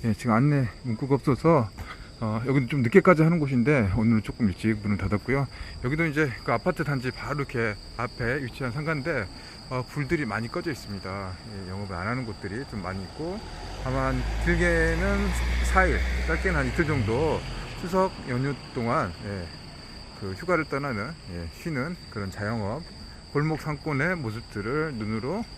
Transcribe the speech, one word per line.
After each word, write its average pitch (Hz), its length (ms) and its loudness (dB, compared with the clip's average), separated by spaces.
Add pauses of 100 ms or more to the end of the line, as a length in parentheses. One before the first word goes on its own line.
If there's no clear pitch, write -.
예, 110 80 4
지금 113 200 0
안내 135 340 4 (160)
문구가 131 320 0
없어서, 139 540 4 (520)
어, 110 240 0
여기는 135 220 2
좀 143 140 2
늦게까지 160 420 8
하는 170 160 6
곳인데 131 580 4
오늘은 110 260 6
조금 - 240 0
일찍 107 340 2
문을 104 160 2
닫았고요. 104 500 2 (380)
여기도 156 200 2
이제 147 240 2 (140)
그 147 80 0
아파트 151 320 0
단지 131 280 0
바로 - 280 -6
이렇게 117 360 0 (220)
앞에 123 460 -2
위치한 123 280 -4
상가인데, 147 540 -2 (440)
어, 127 180 -2
불들이 147 380 0
많이 110 260 -2
꺼져 170 200 -4
있습니다. 98 600 -6 (340)
예, 90 40 -10
영업을 95 260 -6
안 90 120 -2
하는 123 180 -2
곳들이 107 440 -6
좀 104 140 -6
많이 95 200 -4
있고, 165 360 -8 (440)
다만 131 380 0 (240)
길게는 170 800 4 (440)
사 185 140 8
일, 131 140 4 (280)
짧게는 170 300 2
한 135 100 2
이틀 156 180 2
정도 131 540 2 (420)
추석 190 300 2 (180)
연휴 135 240 0 (200)
동안, 120 380 0 (140)
예, 98 220 -6 (720)
그 95 140 -6
휴가를 165 320 0
떠나는, 139 460 -4 (220)
예, 85 140 -6 (140)
쉬는 160 340 -4 (140)
그런 101 200 -6
자영업, 107 540 -4 (480)
골목 151 300 0
상권의 151 560 0
모습들을 123 800 -4
눈으로 113 500 -2 (120)